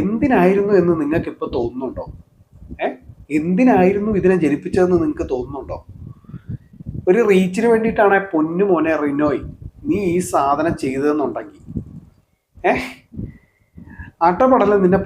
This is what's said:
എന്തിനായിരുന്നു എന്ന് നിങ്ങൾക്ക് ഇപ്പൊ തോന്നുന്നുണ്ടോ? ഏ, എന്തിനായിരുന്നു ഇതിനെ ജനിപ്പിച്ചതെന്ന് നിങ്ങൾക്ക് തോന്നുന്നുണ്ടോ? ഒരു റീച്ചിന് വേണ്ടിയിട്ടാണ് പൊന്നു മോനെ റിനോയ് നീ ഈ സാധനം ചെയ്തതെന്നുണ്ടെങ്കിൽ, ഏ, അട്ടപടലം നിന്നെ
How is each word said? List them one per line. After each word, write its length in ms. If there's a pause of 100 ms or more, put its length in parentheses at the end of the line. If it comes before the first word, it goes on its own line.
എന്തിനായിരുന്നു 800
എന്ന് 200
നിങ്ങൾക്ക് 340
ഇപ്പൊ 120 (100)
തോന്നുന്നുണ്ടോ? 480 (800)
ഏ, 20 (520)
എന്തിനായിരുന്നു 720 (100)
ഇതിനെ 240
ജനിപ്പിച്ചതെന്ന് 580
നിങ്ങൾക്ക് 300
തോന്നുന്നുണ്ടോ? 460 (1300)
ഒരു 100 (100)
റീച്ചിന് 420
വേണ്ടിയിട്ടാണ് 460 (140)
പൊന്നു 380
മോനെ 240 (100)
റിനോയ് 360 (480)
നീ 100 (160)
ഈ 40 (140)
സാധനം 500
ചെയ്തതെന്നുണ്ടെങ്കിൽ, 800 (1080)
ഏ, 40 (1500)
അട്ടപടലം 560
നിന്നെ 220